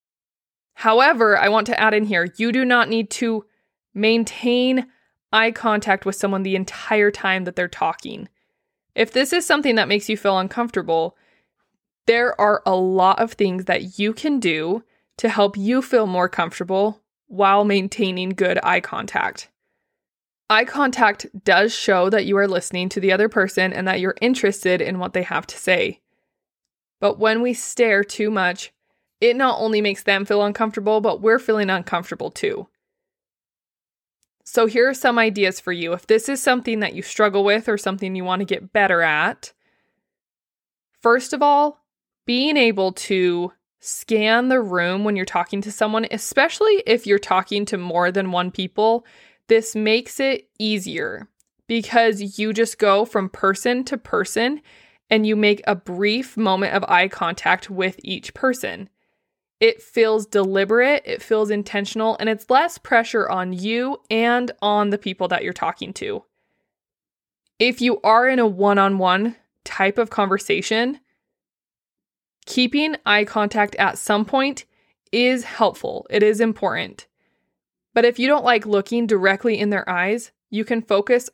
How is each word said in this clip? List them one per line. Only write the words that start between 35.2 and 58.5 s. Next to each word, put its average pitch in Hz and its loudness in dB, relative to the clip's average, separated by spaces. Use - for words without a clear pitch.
for - -8
you. 170 -4
If 180 -10
this 226 2
is 277 -4
something 247 0
that 202 -4
you 190 -10
struggle 202 0
with 214 2
or 208 0
something 190 -6
you 185 -6
want 180 -2
to 196 -4
get 185 -8
better 190 4
at, 160 -2
first 247 2
of 294 0
all, 294 2
being 269 0
able 202 2
to 180 -2
scan 226 0
the 262 2
room 180 -2
when 214 0
you're 190 -4
talking 190 -4
to 208 -10
someone, 214 -2
especially 359 0
if 226 2
you're 202 2
talking 202 -2
to 202 -6
more 180 -2
than 190 -2
one 180 -2
people, 214 0
this 220 2
makes 220 0
it 269 -2
easier 202 -6
because 220 0
you 214 -2
just 220 -2
go 202 2
from 196 -4
person 240 -2
to 269 -6
person 240 -2
and 220 4
you 214 2
make 208 2
a 208 0
brief 208 -4
moment 190 0
of 196 -2
eye 180 4
contact 175 -2
with 185 -4
each - -10
person. 196 -4